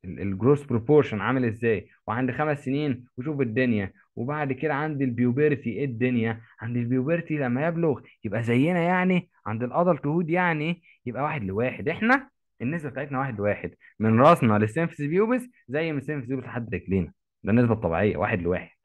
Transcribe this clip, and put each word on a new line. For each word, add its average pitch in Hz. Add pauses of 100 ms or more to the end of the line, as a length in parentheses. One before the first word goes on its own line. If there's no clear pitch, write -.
ال-، 76
الجروس 104
بروبورشن 117
عامل 123
ازاي، 113 (180)
وعند 123
خمس 147
سنين 135 (120)
وشوف 139
الدنيا. 113 (220)
وبعد 139
كده 151
عند 143
البيوبرتي 123
ايه 113
الدنيا؟ 117 (180)
عند 120
البيوبرتي 139
لما 131
يبلغ 165 (220)
يبقى 110
زينا 135
يعني، 180 (160)
عند 110
الادلت 147
هود 160
يعني 170 (220)
يبقى 123
واحد 151
لواحد. 107
احنا 233 (320)
النسبة 147
بتاعتنا 131
واحد 131
لواحد، 101 (260)
من 113
راسنا 135
للسيمفيس 147
بيوبس 214 (180)
زي 156
من 147
السيمفيس 135
بيوبس 131
لحد 110
رجلينا، 90 (320)
ده 95
النسبة 120
الطبيعية، 95
واحد 104
لواحد. 87